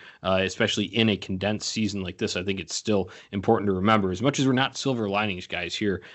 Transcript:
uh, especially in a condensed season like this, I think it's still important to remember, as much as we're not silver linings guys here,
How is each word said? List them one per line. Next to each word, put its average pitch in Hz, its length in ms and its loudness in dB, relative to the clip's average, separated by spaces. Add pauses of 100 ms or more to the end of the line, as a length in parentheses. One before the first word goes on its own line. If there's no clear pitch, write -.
(220)
uh, 95 200 2
especially - 520 0
in 113 140 4
a 101 80 2
condensed 98 540 -4
season 104 320 -2
like 90 160 -8
this, 107 180 -2
I 90 60 -4
think 95 180 -4
it's 82 140 -10
still 98 340 0 (240)
important 101 360 2
to 98 40 2
remember, 98 380 4
as 90 100 -4
much 139 180 0
as 135 80 4
we're 135 60 4
not 127 240 0
silver 117 320 -2
linings 98 380 -2
guys 87 280 -6
here, 95 280 -2 (120)